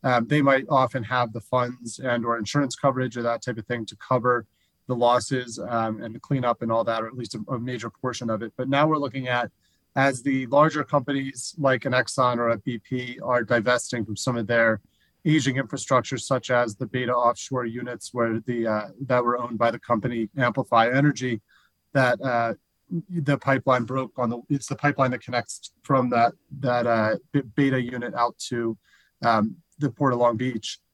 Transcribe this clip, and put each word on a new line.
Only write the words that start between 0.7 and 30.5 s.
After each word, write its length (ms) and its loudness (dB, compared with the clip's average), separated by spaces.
have 300 -2
the 80 -10
funds 580 -4
and 260 -2
or 140 0
insurance 380 -2
coverage 400 0
or 60 -4
that 200 -2
type 160 -6
of 80 -12
thing 200 -4
to 100 -18
cover 500 0
the 80 -4
losses, 640 0
um, 320 -2
and 140 -12
the 60 -16
cleanup 420 0
and 80 -2
all 140 2
that, 180 -2
or 60 -8
at 80 -14
least 180 -10
a, 80 -8
a 60 -4
major 320 -8
portion 400 -6
of 100 -2
it. 160 -8
But 120 -4
now 180 4
we're 120 2
looking 280 -6
at, 240 -2
as 280 2
the 240 0
larger 340 4
companies 760 -2
like 280 2
an 80 0
Exxon 460 2
or 100 2
a 100 0
B 200 -6
P 440 -6
are 220 0
divesting 600 0
from 120 -6
some 200 -2
of 120 -4
their 320 4
aging 320 2
infrastructure, 640 0
such 320 -2
as 240 2
the 120 -6
Beta 280 -2
offshore 500 0
units 480 -8
where 280 0
the, 260 -2
uh, 220 -2
that 220 2
were 140 2
owned 180 -6
by 140 2
the 80 -8
company 580 -2
Amplify 540 2
Energy, 500 0
that, 280 2
uh, 340 -2
the 300 0
pipeline 460 2
broke 340 -4
on 120 0
the, 200 -6
it's 160 0
the 80 -6
pipeline 380 2
that 100 -6
connects 500 -6
from 260 4
that, 220 4
that, 300 0
uh, 280 2
B-, 100 2
Beta 260 2
unit 340 -6
out 220 0
to, 280 -2
um, 300 4
the 120 0
Port 220 0
of 60 0
Long 180 4
Beach. 440 -4